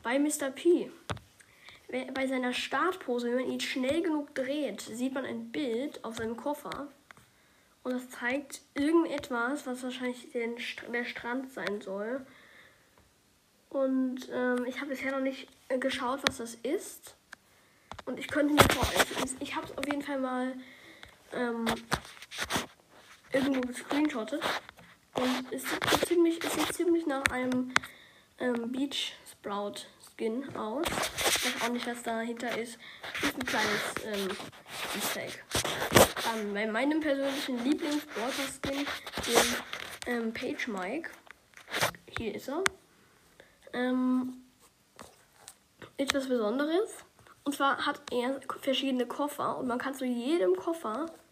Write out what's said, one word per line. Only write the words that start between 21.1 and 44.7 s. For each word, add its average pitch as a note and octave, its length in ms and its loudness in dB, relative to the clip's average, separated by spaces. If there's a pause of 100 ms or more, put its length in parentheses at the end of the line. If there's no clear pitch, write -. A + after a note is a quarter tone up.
ähm, A#3 320 0 (1700)
irgendwo C4+ 280 4
gescreenshottet. C#4 840 0 (720)
Und B3+ 360 2
es C4 120 -4
sieht - 260 0
so - 160 6
ziemlich, E4+ 380 6
es D4+ 100 -2
sieht D#4 180 2
ziemlich E4 360 2
nach C4+ 240 0
einem, B3+ 420 0 (640)
ähm, A#3+ 340 0
Beach C4+ 420 -2 (180)
Sprout - 560 -6 (280)
Skin A3+ 400 -2
aus. A3+ 300 -2 (320)
Ich - 280 2
weiß B3 180 0
auch A#3 60 0
nicht, A#3+ 180 -2
was A#3+ 160 -6
dahinter A3+ 520 -4
ist. A#3 220 -6 (460)
Ist C#4+ 140 0
ein B3 80 -2
kleines, G#3+ 360 2 (220)
ähm, G3+ 340 -2 (560)
Mistake. - 460 -4 (840)
Dann G#3+ 280 0
bei G#3 140 0
meinem C#4 320 2
persönlichen C#4 640 0
Lieblings-Brawler C#4+ 680 0 (300)
Skin, C#4+ 240 -2 (400)
den, - 880 2
ähm, A3+ 180 0
Page B3+ 360 -4
Mike. G#3 420 -4 (960)
Hier - 280 -4
ist - 140 -8
er. E4 140 -2 (1120)
Ähm, B3+ 680 2 (1500)